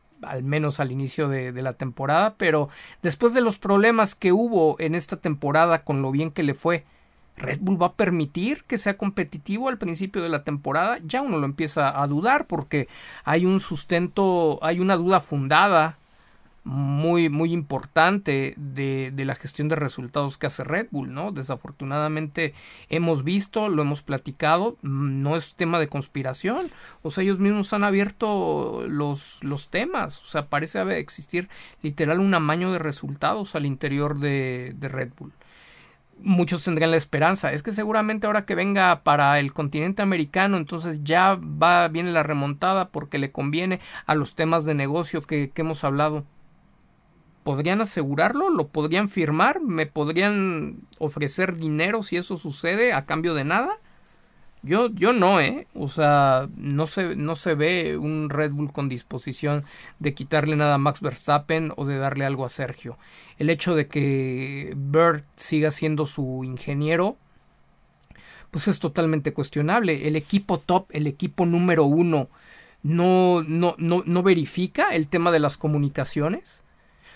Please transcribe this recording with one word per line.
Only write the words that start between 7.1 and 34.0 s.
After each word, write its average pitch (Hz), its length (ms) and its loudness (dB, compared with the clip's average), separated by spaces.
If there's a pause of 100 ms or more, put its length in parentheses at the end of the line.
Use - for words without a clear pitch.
¿Red 131 240 -6
Bull 190 220 0
va 175 60 4
a - 60 -16
permitir 180 720 -2
que - 140 -4
sea 202 180 -2
competitivo 196 720 -6
al 254 120 -4
principio 185 420 -4
de 170 80 -2
la 147 140 -2
temporada? 151 600 -2
Ya 170 180 -2
uno 233 180 -2
lo 143 60 0
empieza 139 560 0
a 143 60 0
dudar 190 380 0
porque 143 420 -4 (380)
hay 165 200 2
un 190 140 4
sustento, 175 1000 0
hay 170 180 0
una 185 160 2
duda 180 240 4
fundada 156 800 4 (680)
muy, 143 600 2
muy 156 240 0
importante 156 1040 0
de, 135 580 -4
de 135 120 -4
la 135 100 -4
gestión 147 320 -6
de 156 80 0
resultados 139 600 -4
que - 80 -4
hace 139 180 -6
Red 170 280 -4
Bull, 135 220 -6
¿no? 180 200 -6
Desafortunadamente 147 1200 -6 (340)
hemos 165 380 0
visto, 202 420 -2
lo 160 140 2
hemos 147 200 -2
platicado, 156 800 -2
no 139 540 -2
es 165 200 -6
tema 170 240 0
de 147 100 0
conspiración, 143 760 -4 (340)
o 156 100 -6
sea, 190 120 -2
ellos 196 160 2
mismos 202 340 2
han 208 100 0
abierto 190 1040 0
los, 143 560 -4
los 143 240 -6
temas, 214 540 -6
o - 40 -20
sea, 147 200 -4
parece 156 340 -4
haber, 185 200 -2
existir 170 500 -8 (320)
literal 156 400 0
un 196 120 4
amaño 170 380 0
de 180 80 -2
resultados 151 760 -4
al 151 100 -2
interior 143 540 -2